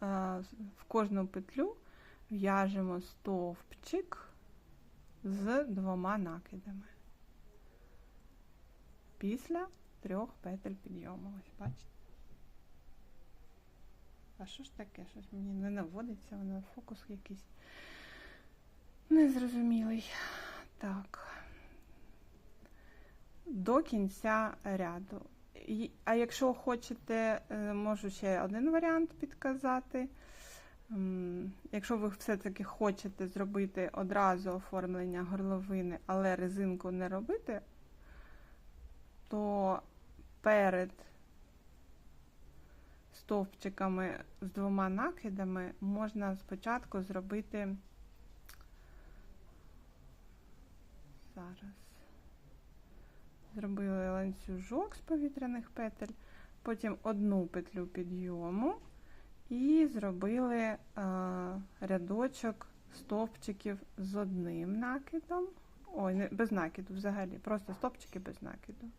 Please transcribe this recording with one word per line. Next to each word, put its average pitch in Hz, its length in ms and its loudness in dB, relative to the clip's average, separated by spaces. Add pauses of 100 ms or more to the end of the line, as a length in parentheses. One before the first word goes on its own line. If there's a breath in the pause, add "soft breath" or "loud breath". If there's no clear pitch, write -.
е, 190 420 0 (340)
в - 60 -18
кожну 202 420 4
петлю 269 500 0 (540 loud breath)
в'яжемо 196 680 4
стовпчик - 1300 -2 (960)
з 202 400 2
двома 190 540 0
накидами 190 640 -6 (2250 soft breath)
після 302 480 -2 (340)
трьох 202 320 -4
петель 190 420 -8
підйому. 185 640 -10
Ось, - 200 -18
бачите? - 320 -6 (2500)
А 190 80 -8
що 269 180 -10
ж - 120 -18
таке? 202 340 -12
Щось 202 220 -14
мені 196 200 -4
не 196 180 0
наводиться, 202 680 -4
воно 190 260 -4 (120)
фокус - 340 -12
якийсь 196 360 -10 (1700 loud breath)
незрозумілий. 240 1000 8 (680 loud breath)
Так. 196 500 -4 (2250 loud breath)
До 233 360 6
кінця 220 720 4 (100)
ряду. 190 580 -2 (320)
І, - 360 -2 (140)
а 226 100 6
якщо 233 400 6
хочете, 226 960 2
е, 208 220 0
можу 208 380 2
ще 190 320 2
один 226 280 4
варіант 330 400 6
підказати. 262 1000 0 (840 loud breath)
М, 185 600 0 (200)
якщо 208 240 0
ви 214 120 2
все-таки 196 560 -2
хочете 196 600 0
зробити 196 680 0
одразу 190 580 4
оформлення 180 720 0
горловини, 190 840 0
але 190 300 4
резинку 185 540 2
не 180 180 0
робити, 226 520 0 (1700 loud breath)
то 202 540 4 (580)
перед 190 500 6 (2250 soft breath)
стовпчиками 190 1120 0 (160)
з 190 100 -4
двома 196 380 2
накидами 190 920 0
можна 202 560 0
спочатку 202 640 -2
зробити, 196 760 -2 (3500 loud breath)
зараз, 185 400 -12 (1800 loud breath)
зробили 196 560 2
ланцюжок 190 840 -2
з - 40 -12
повітряних 277 720 0
петель, 220 420 -4 (500 loud breath)
потім 226 400 0
одну 202 440 6
петлю 180 400 -2
підйому 180 880 0 (760 loud breath)
і 294 360 8
зробили, 220 720 2
е, 220 200 2 (1040)
рядочок 202 840 0 (280)
стовпчиків 214 840 -2 (200)
з 190 160 -2
одним 185 640 0
накидом. 320 680 -2 (480)
Ой, 190 200 2
не, 196 140 2
без 220 240 2
накиду 185 420 -2
взагалі, 196 440 -2
просто 214 360 -2
стовпчики - 440 -4
без - 240 -8
накиду. - 440 -10 (120)